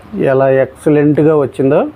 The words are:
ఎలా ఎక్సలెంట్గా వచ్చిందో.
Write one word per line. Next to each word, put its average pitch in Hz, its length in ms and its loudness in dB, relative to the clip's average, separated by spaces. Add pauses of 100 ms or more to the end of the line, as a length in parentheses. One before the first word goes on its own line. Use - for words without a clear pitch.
(320)
ఎలా 135 180 0
ఎక్సలెంట్గా 147 920 0
వచ్చిందో. 139 360 -2 (160)